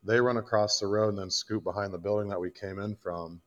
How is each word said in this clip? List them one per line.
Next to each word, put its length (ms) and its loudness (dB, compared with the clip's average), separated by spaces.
They 180 4
run 180 4
across 420 2
the 80 0
road 220 4
and 80 -4
then 120 -6
scoot 320 -4
behind 300 -4
the 60 -8
building 320 0
that 100 -2
we 100 -4
came 300 -10
in 160 -6
from. 500 -8